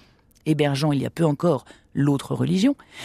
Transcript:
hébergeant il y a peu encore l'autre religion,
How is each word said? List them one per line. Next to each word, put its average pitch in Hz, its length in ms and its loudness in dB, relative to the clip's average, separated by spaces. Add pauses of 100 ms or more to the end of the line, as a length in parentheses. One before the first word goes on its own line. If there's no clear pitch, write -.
(460)
hébergeant 147 440 0
il 139 120 0
y - 20 -2
a 117 60 -6
peu 165 160 0
encore 147 400 0 (260)
l'autre 139 420 0
religion, 185 420 0 (280)